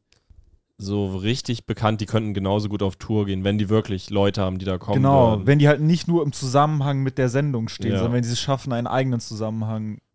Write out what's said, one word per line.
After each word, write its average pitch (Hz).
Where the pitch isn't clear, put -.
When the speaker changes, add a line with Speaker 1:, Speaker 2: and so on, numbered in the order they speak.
Speaker 1:
so 98
richtig 117
bekannt, 107
die 104
könnten 107
genauso 98
gut 101
auf 95
Tour 107
gehen, 95
wenn 101
die 101
wirklich 107
Leute 101
haben, 95
die 92
da 92
kommen 101
Speaker 2:
Genau, 135
Speaker 1:
würden. 98
Speaker 2:
wenn 143
die 147
halt 147
nicht 165
nur 170
im 143
Zusammenhang 139
mit 131
der 127
Sendung 123
stehen, 113
Speaker 1:
Ja. 98
Speaker 2:
sondern 104
wenn 120
sie 117
es 117
schaffen, 135
einen 120
eigenen 127
Zusammenhang 110